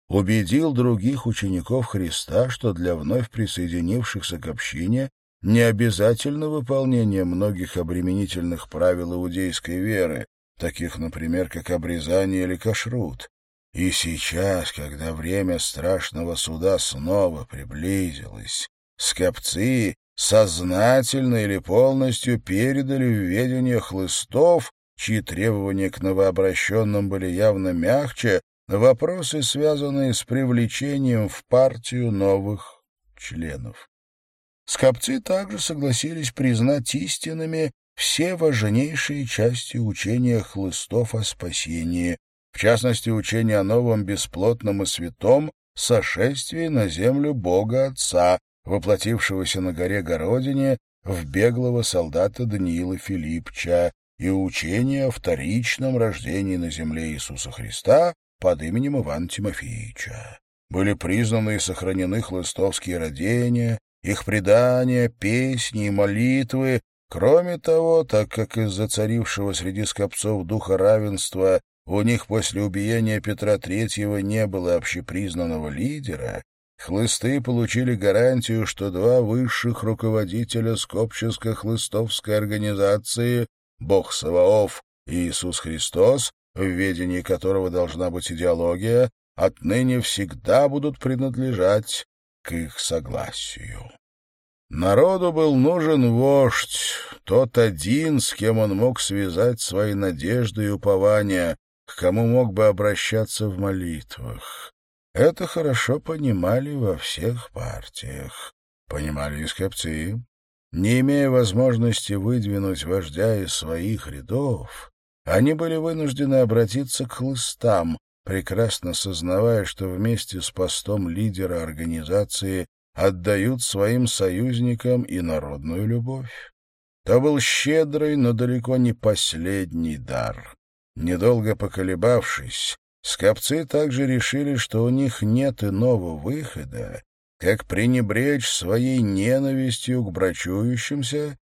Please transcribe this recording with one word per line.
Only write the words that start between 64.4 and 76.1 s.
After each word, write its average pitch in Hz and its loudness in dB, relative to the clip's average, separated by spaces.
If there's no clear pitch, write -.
песни 117 -2
и - 0
молитвы. 123 2
Кроме 170 4
того, 165 4
так 107 0
как - -4
из-за 107 0
царившего 107 -2
среди 92 -4
скопцов 101 -2
духа 95 0
равенства 98 2
у 98 0
них 117 2
после 104 -2
убиения 107 0
Петра 104 0
Третьего 104 -2
не 104 0
было 90 0
общепризнанного 85 -4
лидера, 107 -6